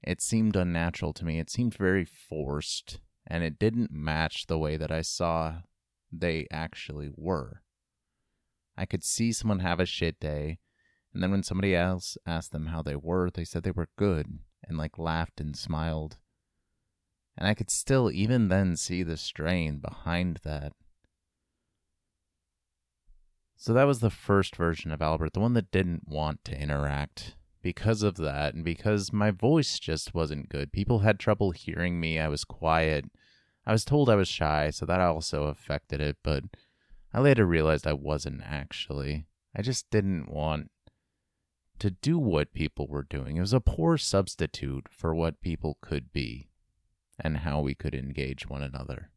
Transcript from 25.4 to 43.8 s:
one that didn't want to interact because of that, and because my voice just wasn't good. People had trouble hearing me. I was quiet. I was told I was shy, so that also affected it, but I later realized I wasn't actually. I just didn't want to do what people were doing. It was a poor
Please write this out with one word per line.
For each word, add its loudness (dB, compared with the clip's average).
one 2
that 0
didn't 0
want -4
to -8
interact -4
because 0
of 2
that, -2
and -6
because 0
my 2
voice 2
just -4
wasn't -2
good. -6
People 2
had 4
trouble 2
hearing -2
me. 0
I 0
was -2
quiet. 2
I 2
was 4
told 4
I 8
was 4
shy, 2
so -4
that 2
also 2
affected -4
it, 0
but 0
I 2
later 8
realized 4
I 2
wasn't -4
actually. -6
I -6
just -4
didn't 0
want -2
to 0
do 0
what 2
people -2
were -4
doing. -6
It 0
was 0
a 6
poor 2